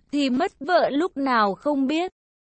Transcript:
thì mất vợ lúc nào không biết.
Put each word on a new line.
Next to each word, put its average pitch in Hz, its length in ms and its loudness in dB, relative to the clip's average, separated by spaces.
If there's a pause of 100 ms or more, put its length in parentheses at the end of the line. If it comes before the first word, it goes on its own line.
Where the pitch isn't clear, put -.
(120)
thì 285 180 0
mất 294 300 0
vợ 294 300 2
lúc 302 280 -2
nào 233 380 0
không 277 320 -2
biết. 330 240 -2 (360)